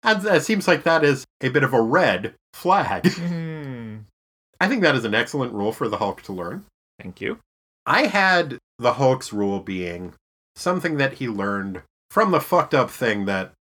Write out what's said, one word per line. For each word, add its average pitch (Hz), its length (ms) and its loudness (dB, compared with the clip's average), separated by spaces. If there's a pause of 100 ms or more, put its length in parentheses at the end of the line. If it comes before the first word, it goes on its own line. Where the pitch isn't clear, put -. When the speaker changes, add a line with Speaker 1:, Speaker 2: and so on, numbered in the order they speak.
Speaker 1:
And 214 200 4
it 175 180 4
seems 202 240 0
like 160 140 4
that 165 200 4
is 143 220 2 (180)
a 131 60 0
bit 135 140 2
of 131 100 0
a 127 80 4
red 113 540 2 (180)
flag. 175 640 2
Speaker 2:
Hmm. 156 800 -8 (640)
Speaker 1:
I 185 80 0
think 233 140 0
that 151 120 4
is 117 120 0
an 104 80 0
excellent 120 400 -2
rule 104 180 -2
for 117 160 -4
the 104 80 -4
Hulk 107 260 -2
to - 100 -12
learn. 180 320 -8 (360)
Speaker 2:
Thank - 220 -14
you. - 160 -6 (480)
Speaker 1:
I 226 200 2
had 180 520 0 (200)
the 120 160 2
Hulk's 131 380 0
rule 98 280 -2
being 90 520 -8 (440)
something 175 420 -2
that 135 160 0
he 127 140 -6
learned 98 540 -4 (280)
from 208 220 2
the 156 80 4
fucked 160 340 0
up 123 160 2
thing 104 340 -2
that 95 280 -4 (100)